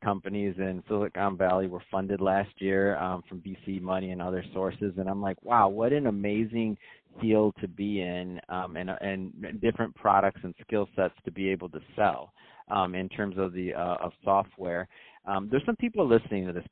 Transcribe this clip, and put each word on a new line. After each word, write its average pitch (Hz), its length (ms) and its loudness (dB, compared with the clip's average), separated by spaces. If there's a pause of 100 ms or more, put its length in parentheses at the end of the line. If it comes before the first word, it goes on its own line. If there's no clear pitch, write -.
companies 101 540 -2
in 92 280 -4
Silicon 101 500 0
Valley 92 300 4
were 87 240 -8
funded 98 300 -2
last 95 400 2
year, 98 380 2
um, 90 300 -4
from 92 120 -12
V 95 260 -12
C 95 140 -4
money 92 320 -2
and 90 100 -6
other 92 220 -2 (100)
sources. 95 440 -2
And 95 120 -2
I'm 98 100 -2
like, 98 220 -4
"Wow, 110 260 6
what 110 240 2
an 147 140 2
amazing 107 720 0 (420)
field 107 400 4
to 104 60 -4
be 98 360 -4
in," 90 460 -6
um, 90 280 -6
and, 90 140 -6
and 95 720 -6
different 113 360 0
products 98 480 4
and 90 180 -8
skill 104 320 -2
sets 92 200 0 (100)
to 92 80 -8
be 95 160 -2
able 90 220 -2
to 78 100 -12 (160)
sell. 78 360 0 (360)
Um, 92 280 0
in 92 120 -2
terms 98 300 -4
of 95 140 0
the, 90 220 -4
uh, 87 260 -2
of 87 120 -4 (120)
software. 95 640 0 (360)
Um, 98 240 -2
there's 131 160 2
some 233 120 0
people 170 280 0
listening 110 440 4
to 90 40 -4
this 85 200 -6